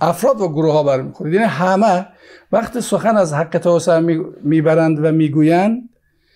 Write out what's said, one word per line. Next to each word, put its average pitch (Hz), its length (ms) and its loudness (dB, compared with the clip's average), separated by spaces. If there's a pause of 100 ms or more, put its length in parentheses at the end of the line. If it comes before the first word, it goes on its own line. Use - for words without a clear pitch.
افراد 208 400 0
و 185 60 -2
گروه 156 260 0
ها 151 100 2
برمی‌خورید. 139 500 -4
یعنی 220 120 2
همه 185 600 0 (460)
وقت 220 280 -2
سخن 208 380 -2
از 170 160 0
حق 165 240 -4
توسعه 165 420 2
می-، 165 200 0 (240)
می‌برند 160 640 2
و 160 60 2
می‌گویند، 160 760 0 (460)